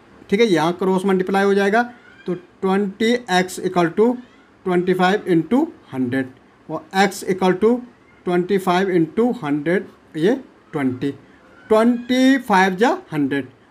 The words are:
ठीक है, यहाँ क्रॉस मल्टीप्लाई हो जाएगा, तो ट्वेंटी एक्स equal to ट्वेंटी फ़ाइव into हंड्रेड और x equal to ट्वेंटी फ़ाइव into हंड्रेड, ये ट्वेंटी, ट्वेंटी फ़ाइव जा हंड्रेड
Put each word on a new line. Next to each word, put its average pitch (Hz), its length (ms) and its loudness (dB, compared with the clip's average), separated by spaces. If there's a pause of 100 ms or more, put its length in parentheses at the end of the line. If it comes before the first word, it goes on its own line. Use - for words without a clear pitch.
(300)
ठीक 196 100 2
है, 233 60 4
यहाँ 170 260 2
क्रॉस 190 320 -2
मल्टीप्लाई 190 400 0
हो 202 100 2
जाएगा, 202 280 2 (440)
तो 180 80 -4
ट्वेंटी 196 760 -2
एक्स 185 480 -2
equal 175 320 0
to 233 240 2 (480)
ट्वेंटी 180 300 0
फ़ाइव 185 340 0
into 190 380 2 (260)
हंड्रेड 131 380 -4 (400)
और 156 160 -10 (100)
x 196 140 4
equal 185 440 -2 (100)
to 240 140 2 (460)
ट्वेंटी 180 340 0
फ़ाइव 190 300 0
into 185 460 0 (100)
हंड्रेड, 151 420 -2 (300)
ये 262 240 0 (320)
ट्वेंटी, 135 400 -4 (560)
ट्वेंटी 247 680 2
फ़ाइव 190 360 2
जा 262 240 0 (140)
हंड्रेड 139 360 -4 (220)